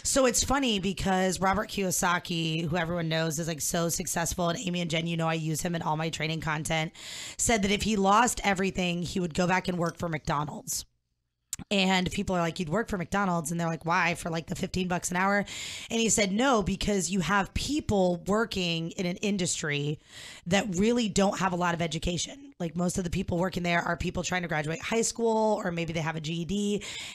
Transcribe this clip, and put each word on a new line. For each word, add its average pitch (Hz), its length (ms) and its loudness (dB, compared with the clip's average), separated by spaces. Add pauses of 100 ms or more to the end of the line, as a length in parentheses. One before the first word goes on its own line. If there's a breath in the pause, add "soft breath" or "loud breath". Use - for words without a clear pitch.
So 262 240 4
it's 247 160 2
funny 254 360 2
because 185 600 2
Robert 196 300 2
Kiyosaki, 175 1000 0
who 160 100 -2
everyone 165 320 -2
knows 160 300 0
is, 165 80 -4
like, 165 140 -4
so 170 280 0
successful, 170 600 -2
and 170 100 -2
Amy 175 220 -2
and 170 80 -4
Jen, 165 180 0
you 170 100 -2
know 165 100 0
I 160 60 2
use 156 280 -2
him 175 140 -2
in 160 60 -4
all 156 160 -2
my 160 120 -2
training 156 320 -4
content, 160 500 -2 (460 loud breath)
said 220 260 4
that 202 80 2
if 202 100 2
he 214 160 2
lost 208 460 6
everything, 180 580 0
he 175 180 -4
would 175 140 -2
go 180 140 2
back 185 200 2
and 180 100 -2
work 165 200 -2
for 175 120 -4
McDonald's. 151 760 -4 (840)
And 185 400 4
people 190 240 -2
are 175 40 2
like, 170 200 0
"You'd 165 100 -4
work 214 180 0
for 208 100 -2
McDonald's." 175 540 0
And 170 80 -2
they're 170 80 0
like, 165 160 -4
"Why? 170 320 4
For, - 140 -8
like, 165 180 -4
the - 80 -6
fifteen 185 320 -2
bucks 180 240 -2
an 180 60 0
hour?" 196 260 2 (460 loud breath)
And 226 100 0
he 226 80 2
said, 202 240 2
"No, 233 300 4
because 190 480 0
you 196 100 0
have 185 360 2
people 196 720 2
working 180 640 0
in 185 140 -4
an 175 120 -2
industry 156 840 -2 (460 loud breath)
that 185 320 0
really 226 320 4
don't 190 300 4
have 180 140 2
a 175 40 0
lot 175 160 2
of 165 80 -2
education. 175 800 -4
Like, 165 160 -4
most 175 220 0
of 190 60 0
the 160 60 -4
people 180 280 0
working 175 260 0
there 175 180 4
are 170 160 0
people 180 260 -4
trying 180 200 -2
to 170 40 -6
graduate 156 340 -2
high 226 200 0
school, 220 600 2
or 180 80 -2
maybe 170 220 -4
they 170 60 -2
have 156 160 -2
a 160 60 -4
G 156 120 -6
E 170 120 -4
D, 202 380 -2 (320 loud breath)